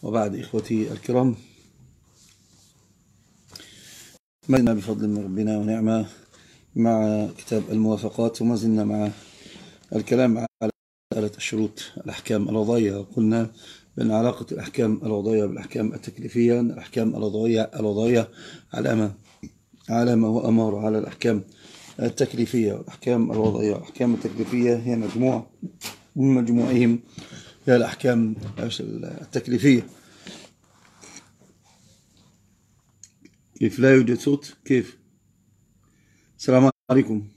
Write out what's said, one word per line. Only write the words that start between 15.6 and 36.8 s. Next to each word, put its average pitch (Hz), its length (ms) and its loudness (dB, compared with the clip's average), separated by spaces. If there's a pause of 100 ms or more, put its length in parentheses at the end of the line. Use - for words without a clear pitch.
التكليفية، 120 680 0
أن 117 100 0
الأحكام - 460 -4
الوضعية، 110 460 0
الوضعية 110 680 0 (440)
علامة، 110 420 -2 (720)
علامة 117 400 2
وأمارة 110 580 0
على 107 120 0
الأحكام - 460 -2 (560)
التكليفية. 117 720 0
والأحكام 113 600 -2
الوضعية 110 400 0
والأحكام - 420 -2
التكليفية 120 600 0
هي 120 200 -4
مجموعة 113 540 -2 (680)
من 135 180 4
مجموعهم، 120 680 2 (640)
هي 127 100 8
الأحكام 117 600 2 (220)
التكليفية. 117 1300 0 (3750)
كيف 110 240 -2
لا 131 160 8
يوجد 123 240 6
صوت؟ - 460 -2
كيف؟ 127 340 0 (1400)
السلام 131 320 6 (200)